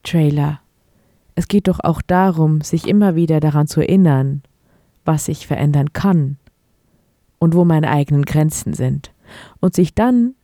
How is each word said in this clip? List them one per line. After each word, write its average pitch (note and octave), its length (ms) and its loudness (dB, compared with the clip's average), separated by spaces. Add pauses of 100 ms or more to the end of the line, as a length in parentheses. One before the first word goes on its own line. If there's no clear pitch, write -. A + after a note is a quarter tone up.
Trailer, D3 580 -2 (720)
es E3+ 140 -6
geht G3 200 0
doch E3 140 -2
auch D#3+ 200 -2
darum, D#3+ 580 0
sich D#3+ 260 -4
immer G3 300 2
wieder D#3+ 240 0
daran D3+ 260 0
zu - 140 -2
erinnern, C#3+ 640 2 (640)
was D#3 240 -2
ich D#3 180 -8
verändern D3 460 -2
kann D3+ 440 0 (1000)
und E3 160 0
wo F3 100 4
meine D#3+ 260 2
eigenen C#3+ 340 0
Grenzen - 500 -2
sind. C3+ 380 -6 (480)
Und F#3 140 0
sich F3+ 200 0
dann B3 500 0